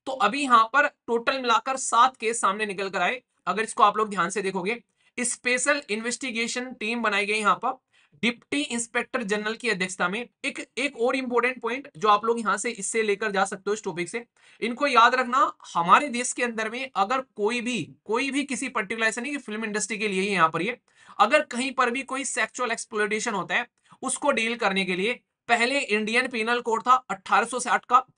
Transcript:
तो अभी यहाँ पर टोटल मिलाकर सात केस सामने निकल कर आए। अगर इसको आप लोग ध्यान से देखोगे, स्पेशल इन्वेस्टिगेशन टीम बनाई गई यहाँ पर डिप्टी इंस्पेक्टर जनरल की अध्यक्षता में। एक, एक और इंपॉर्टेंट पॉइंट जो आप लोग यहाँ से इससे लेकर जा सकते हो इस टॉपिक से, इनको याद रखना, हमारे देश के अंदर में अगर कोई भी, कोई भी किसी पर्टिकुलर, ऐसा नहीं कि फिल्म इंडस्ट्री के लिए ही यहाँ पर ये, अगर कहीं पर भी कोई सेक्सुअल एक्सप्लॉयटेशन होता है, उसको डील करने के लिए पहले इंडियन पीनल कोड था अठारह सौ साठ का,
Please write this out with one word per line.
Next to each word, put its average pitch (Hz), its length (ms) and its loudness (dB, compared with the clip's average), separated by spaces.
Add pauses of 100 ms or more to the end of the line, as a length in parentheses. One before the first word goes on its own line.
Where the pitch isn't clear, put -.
तो 269 60 -4
अभी 262 300 0
यहाँ 240 220 6
पर 285 220 4
टोटल 247 540 -2
मिलाकर 240 360 2
सात 254 400 4
केस 226 240 -2
सामने 208 260 0
निकल 196 220 -4
कर 185 140 -2
आए। 240 200 0 (240)
अगर 220 160 0
इसको 220 200 -2
आप 208 140 6
लोग 214 140 0
ध्यान 202 200 0
से 202 120 -2
देखोगे, 190 400 -2 (380)
स्पेशल 254 680 0
इन्वेस्टिगेशन 233 840 -4
टीम 233 300 -4
बनाई 208 240 0
गई 208 120 0
यहाँ 202 160 2
पर 262 240 -4 (440)
डिप्टी 240 380 -2
इंस्पेक्टर 240 600 -4
जनरल 208 320 -2
की 233 140 -6
अध्यक्षता 185 400 -2
में। 233 200 -6 (160)
एक, 277 240 -8 (100)
एक 277 200 -4
और 254 180 2
इंपॉर्टेंट 240 440 0
पॉइंट 233 360 -6
जो 185 120 0
आप 208 160 4
लोग 233 140 0
यहाँ 208 180 0
से 233 140 -4
इससे 220 320 -2
लेकर 208 280 0
जा 196 140 2
सकते 196 240 -6
हो 202 60 2
इस 208 100 -6
टॉपिक 175 240 -4
से, 233 160 -8 (360)
इनको 240 260 -2
याद 247 280 6
रखना, 254 380 2 (220)
हमारे 196 340 6
देश 240 240 -4
के 262 100 -4
अंदर 220 280 -4
में 262 260 -8
अगर 214 240 0
कोई 240 400 -2
भी, 214 340 -4 (100)
कोई 254 260 -2
भी 269 140 0
किसी 262 240 -4
पर्टिकुलर, 220 380 -2
ऐसा 220 140 -2
नहीं 277 120 -6
कि 285 60 -4
फिल्म 220 260 -8
इंडस्ट्री 208 340 -4
के 214 100 -2
लिए 185 120 -2
ही 196 80 0
यहाँ 175 200 4
पर 160 140 -4
ये, 240 160 -4 (420)
अगर 254 200 4
कहीं 262 320 -4
पर 247 180 2
भी 262 120 -4
कोई 262 220 -6
सेक्सुअल 233 460 -4
एक्सप्लॉयटेशन 214 640 -2
होता 175 200 -4
है, 233 120 0 (360)
उसको 269 280 0
डील 226 260 0
करने 196 280 0
के 180 120 -2
लिए 220 240 -2 (280)
पहले 233 300 2
इंडियन 220 500 0
पीनल 240 320 -2
कोड 226 220 -2
था 254 100 4
अठारह 208 540 2
सौ 247 140 -4
साठ 208 240 0
का, 262 220 4 (120)